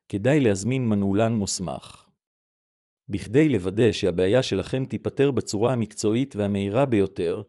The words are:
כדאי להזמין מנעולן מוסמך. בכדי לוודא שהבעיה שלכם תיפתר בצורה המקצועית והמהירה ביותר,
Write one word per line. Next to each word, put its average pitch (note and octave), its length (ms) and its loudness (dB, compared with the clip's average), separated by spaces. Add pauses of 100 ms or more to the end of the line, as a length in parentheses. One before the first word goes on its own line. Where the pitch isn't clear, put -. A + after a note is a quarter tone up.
כדאי A#2+ 300 2
להזמין A#2 500 2
מנעולן G#2 440 2
מוסמך. F#2+ 760 -6 (1000)
בכדי G#2+ 400 2
לוודא G#2 420 2
שהבעיה F#2+ 520 0
שלכם B2 420 -4
תיפתר A#2+ 460 -2
בצורה A2+ 420 -2
המקצועית A#2 600 -2
והמהירה G2+ 500 0
ביותר, G2 640 0